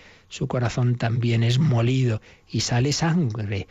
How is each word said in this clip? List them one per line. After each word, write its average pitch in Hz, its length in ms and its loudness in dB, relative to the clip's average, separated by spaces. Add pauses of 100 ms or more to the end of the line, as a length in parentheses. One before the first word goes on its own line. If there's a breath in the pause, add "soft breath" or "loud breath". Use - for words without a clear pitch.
(300 loud breath)
su - 180 -6
corazón 123 480 0
también 117 460 0
es 120 160 2
molido 123 640 2 (260 loud breath)
y 117 120 -4
sale 127 340 0
sangre. 113 760 -2